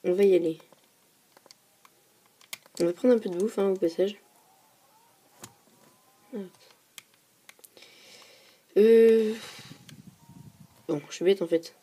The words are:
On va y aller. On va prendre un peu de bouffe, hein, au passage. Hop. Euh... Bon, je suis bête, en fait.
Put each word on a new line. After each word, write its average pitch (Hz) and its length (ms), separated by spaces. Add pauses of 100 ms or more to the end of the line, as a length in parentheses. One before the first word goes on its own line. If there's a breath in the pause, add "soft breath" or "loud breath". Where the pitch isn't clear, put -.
On 185 80
va 196 120
y 190 100
aller. 165 240 (2250)
On 170 40
va 175 80
prendre 247 220
un 226 40
peu 220 100
de 175 100
bouffe, 214 200
hein, 196 120
au 190 60
passage. 185 400 (2250)
Hop. 208 60 (2250 soft breath)
Euh... 226 580 (1500 loud breath)
Bon, 151 220
je - 60
suis 165 100
bête, 196 180
en 170 40
fait. 165 360